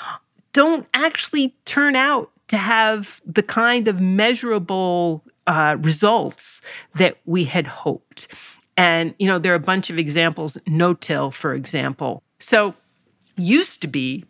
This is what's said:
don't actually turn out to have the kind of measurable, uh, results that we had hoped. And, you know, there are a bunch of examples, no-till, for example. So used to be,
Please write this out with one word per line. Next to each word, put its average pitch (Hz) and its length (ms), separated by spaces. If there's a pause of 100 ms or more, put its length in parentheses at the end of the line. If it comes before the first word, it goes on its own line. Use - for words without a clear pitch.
(520)
don't 302 420
actually 285 600 (100)
turn 277 320
out 269 340 (180)
to 214 100
have 220 640
the 202 180
kind 233 460
of 185 120
measurable, 185 1200 (220)
uh, 156 340
results 160 800 (340)
that 165 300
we 175 200
had 147 220
hoped. - 600 (480)
And, 170 420
you 196 80
know, 190 120
there 180 140
are 175 40
a 165 40
bunch 185 280
of 165 100
examples, 160 680
no-till, 160 640
for 135 240
example. 135 680 (160)
So 208 360 (640)
used 226 440
to 160 80
be, 135 420